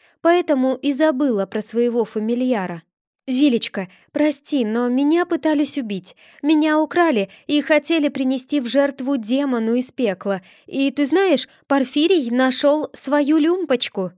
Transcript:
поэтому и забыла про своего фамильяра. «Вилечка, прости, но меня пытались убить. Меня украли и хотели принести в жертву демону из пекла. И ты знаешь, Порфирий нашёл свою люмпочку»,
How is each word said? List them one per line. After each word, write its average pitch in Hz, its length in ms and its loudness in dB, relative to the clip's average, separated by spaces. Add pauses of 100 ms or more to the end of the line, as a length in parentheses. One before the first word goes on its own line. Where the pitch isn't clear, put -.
(220)
поэтому 320 520 2
и 262 180 -2
забыла 262 540 0
про 214 140 -6
своего 233 440 -2
фамильяра. 220 800 -4 (440)
«Вилечка, 247 640 0 (240)
прости, 294 540 -2
но 240 220 -2
меня 294 360 2
пытались 311 540 -2
убить. 202 360 -8 (280)
Меня 311 360 2
украли 311 520 0 (160)
и 285 160 0
хотели 302 460 0
принести 269 520 -2
в 240 60 -8
жертву 277 500 0
демону 233 600 -2
из 254 160 -2
пекла. 196 500 -4 (240)
И 269 240 -2
ты 285 160 -2
знаешь, 330 420 2 (180)
Порфирий 277 640 0
нашёл 262 640 0
свою 294 460 0
люмпочку», 285 800 -2